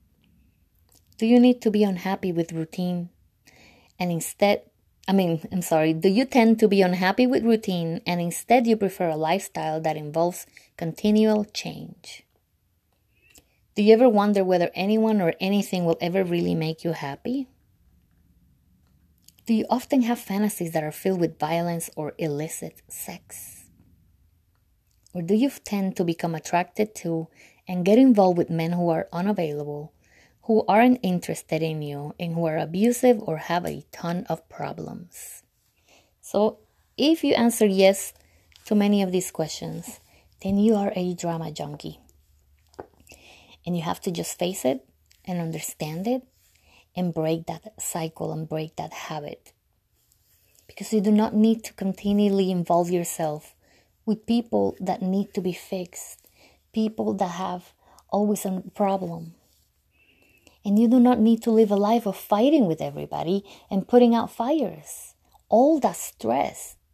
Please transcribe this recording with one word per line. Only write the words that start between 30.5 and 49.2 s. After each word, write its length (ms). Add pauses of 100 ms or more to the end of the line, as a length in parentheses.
aren't 360
interested 600
in 180
you, 400
and 140
who 100
are 140
abusive 640
or 140
have 280
a 260
ton 380
of 220
problems? 960 (760)
So, 380 (400)
if 260
you 100
answer 300
yes 480 (540)
to 80
many 280
of 100
these 180
questions, 680 (420)
then 160
you 160
are 200
a 200
drama 380
junkie. 480 (1700)
And 100
you 60
have 200
to 80
just 280
face 260
it 220 (400)
and 140
understand 680
it 160 (760)
and 160
break 340
that 340
cycle 520
and 160
break 280
that 160
habit. 600 (1120)